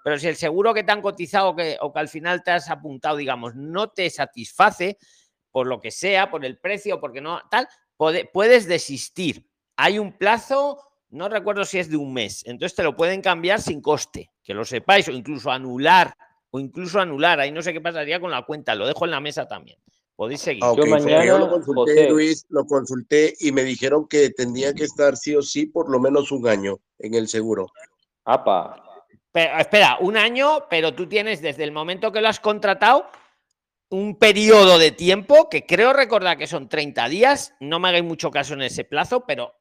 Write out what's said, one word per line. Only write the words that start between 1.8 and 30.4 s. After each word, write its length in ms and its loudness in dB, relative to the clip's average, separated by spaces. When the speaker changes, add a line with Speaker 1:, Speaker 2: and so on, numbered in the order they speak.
Speaker 1:
o 120 -6
que 80 -6
al 80 -4
final 340 -6
te 80 -4
has 180 -2
apuntado, 480 -8
digamos, 380 -6
no 360 -8
te 200 -4
satisface, 880 -2
por 160 -2
lo 120 -8
que 120 -14
sea, 400 -2
por 120 -8
el 140 -10
precio, 400 -6
porque 220 -12
no, 280 -10
tal, 200 -2
pode-, 360 -2
puedes 340 4
desistir. 800 -6
Hay 240 2
un 180 -8
plazo, 600 -2
no 180 -8
recuerdo 360 -4
si 140 -6
es 100 -4
de 80 -4
un 160 -6
mes, 320 -6
entonces 300 -10
te 80 -4
lo 140 -2
pueden 260 -2
cambiar 380 0
sin 200 -8
coste, 520 -4
que 100 -12
lo 120 -6
sepáis, 420 2
o 60 -8
incluso 400 -8
anular, 600 2
o 80 -10
incluso 400 -6
anular. 400 0
Ahí 140 -2
no 100 -10
sé 100 -6
qué 80 -8
pasaría 380 -6
con 140 -8
la 120 -6
cuenta, 300 -6
lo 100 -4
dejo 200 -2
en 80 -4
la 80 -4
mesa 260 -8
también. 320 -18
Podéis 240 -8
seguir. 240 -6
Speaker 2:
Ah, 80 4
ok, 60 0
Speaker 3:
Yo 120 6
Speaker 2:
porque 140 4
Speaker 3:
mañana, 200 4
Speaker 2:
yo 140 6
lo 100 2
consulté, 460 0
Speaker 3:
José. 160 6
Speaker 2:
Luis, 380 2
lo 180 -2
consulté 720 0
y 140 -2
me 100 2
dijeron 460 -2
que 220 4
tenía 440 -4
que 100 -4
estar 320 2
sí 200 -2
o 40 4
sí 260 -4
por 220 -4
lo 120 2
menos 320 0
un 160 -2
año 300 -2
en 160 -10
el 140 0
seguro. 400 -4
Speaker 3:
Apa. 580 0
Speaker 1:
Pero, 260 0
espera, 400 4
un 200 -2
año, 500 0